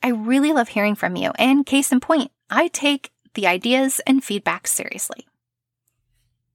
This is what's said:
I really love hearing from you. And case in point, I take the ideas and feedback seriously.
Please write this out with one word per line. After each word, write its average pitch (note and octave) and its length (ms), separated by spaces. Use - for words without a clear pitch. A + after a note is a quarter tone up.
I B3+ 60
really B3 440
love B3 140
hearing G#3 260
from F3+ 220
you. F3+ 240
And C4+ 260
case C4+ 260
in B3+ 80
point, D#4+ 320
I D4 200
take C#4+ 420
the G3+ 140
ideas B3 580
and C4+ 180
feedback G3 440
seriously. - 580